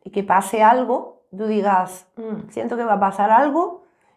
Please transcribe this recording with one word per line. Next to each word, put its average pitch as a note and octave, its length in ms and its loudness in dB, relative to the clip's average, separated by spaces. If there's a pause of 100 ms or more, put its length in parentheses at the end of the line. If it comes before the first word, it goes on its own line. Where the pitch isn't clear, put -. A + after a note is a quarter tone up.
y F#3+ 80 -20
que G3+ 120 -4
pase G3 380 0
algo, A#3+ 640 2 (100)
tú G#3+ 120 -6
digas, G3 600 -2 (100)
"Mm, A3 320 -10
siento A#3 260 -6
que A#3 80 -4
va A3 100 -2
a F#3+ 60 2
pasar G3 320 0
algo", D4 540 2 (320)